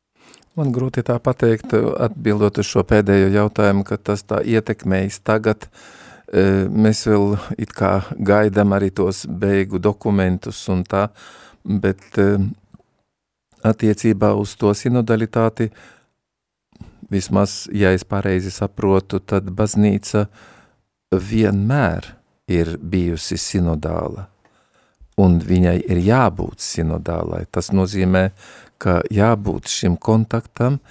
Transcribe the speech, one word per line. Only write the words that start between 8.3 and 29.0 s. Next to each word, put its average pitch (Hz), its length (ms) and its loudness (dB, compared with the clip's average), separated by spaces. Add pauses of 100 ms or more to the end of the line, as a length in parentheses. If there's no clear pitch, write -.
arī 98 160 0
tos 95 380 -2
beigu 98 500 -2
dokumentus 98 880 -2
un 92 160 -2
tā, 98 220 -2 (560)
bet, 95 420 -2 (160)
e, 101 220 2 (1300)
attiecībā 107 640 0
uz 104 240 -4
to 104 160 2
sinodalitāti, 113 960 -2 (1400)
vismaz, 98 640 -2
ja 98 240 2
es 92 80 -2
pareizi 98 480 -4
saprotu, 95 720 -2
tad 95 320 -4
baznīca 104 720 0 (840)
vienmēr 104 1040 0 (320)
ir 85 340 0
bijusi 85 560 -4
sinodāla, 82 880 -4 (880)
un 90 240 6
viņai 90 480 2
ir 87 160 0
jābūt 95 640 0
sinodālai. 82 800 -6
Tas - 240 -6
nozīmē, 95 640 2 (440)
ka 87 240 2 (100)